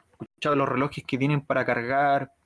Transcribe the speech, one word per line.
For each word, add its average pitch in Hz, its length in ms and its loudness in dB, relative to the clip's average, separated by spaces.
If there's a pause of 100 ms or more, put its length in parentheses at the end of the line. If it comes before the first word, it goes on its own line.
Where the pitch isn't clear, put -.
(200)
escuchado - 360 -2
los 139 120 2
relojes 131 360 -2
que 131 140 -4
tienen 143 220 2
para 131 240 -2
cargar, 135 680 0 (140)